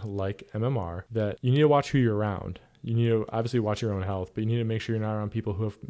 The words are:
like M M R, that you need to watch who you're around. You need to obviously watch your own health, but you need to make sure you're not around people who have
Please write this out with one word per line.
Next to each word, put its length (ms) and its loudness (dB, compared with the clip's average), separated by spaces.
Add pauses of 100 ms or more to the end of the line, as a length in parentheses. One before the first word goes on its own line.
like 500 -4
M 80 -2
M 160 0
R, 320 -6
that 300 -2
you 100 2
need 100 6
to 80 8
watch 220 4
who 80 2
you're 160 4
around. 460 -2 (220)
You 120 -4
need 140 2
to 220 2
obviously 300 0
watch 200 0
your 140 0
own 80 -2
health, 320 -4
but 80 -2
you 40 0
need 120 2
to 60 0
make 180 -2
sure 120 -2
you're 80 0
not 120 -2
around 160 -4
people 240 -2
who 100 -2
have 240 -6